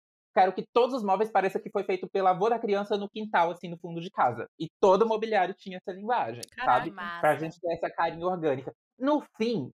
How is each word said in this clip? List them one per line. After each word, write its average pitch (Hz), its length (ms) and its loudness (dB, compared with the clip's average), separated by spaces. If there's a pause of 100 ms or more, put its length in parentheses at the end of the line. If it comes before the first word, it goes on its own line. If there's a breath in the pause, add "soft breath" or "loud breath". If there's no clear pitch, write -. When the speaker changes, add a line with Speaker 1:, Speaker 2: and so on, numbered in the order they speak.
(340)
Speaker 1:
Quero 185 180 4
que - 200 -6
todos 247 240 4
os 233 80 -4
móveis 196 260 0
pareçam 190 300 0
que 208 100 -12
foi 196 140 -2
feito 185 260 -4
pelo 190 180 2
avô 180 200 2
da 233 100 2
criança 208 380 0
no 202 120 -6
quintal, 214 420 0
assim, 175 180 -10
no 170 100 -10
fundo 170 220 -8
de 175 100 -10
casa. 117 360 0 (120)
E 160 100 -6 (120)
todo 196 220 8
o 226 60 4
mobiliário 208 460 0
tinha 185 240 -12
essa 190 140 -10
linguagem, 185 580 -4
Speaker 2:
Caraca. 165 400 0
Speaker 1:
sabe? 196 40 -14
Speaker 3:
Massa. 175 260 -10
Speaker 1:
Pra 151 160 4
gente 160 240 -8
ter 170 140 -4
essa 165 160 -4
carinha 165 360 -2
orgânica. 143 460 -2 (260)
No 277 240 0 (140)
fim, 220 400 -2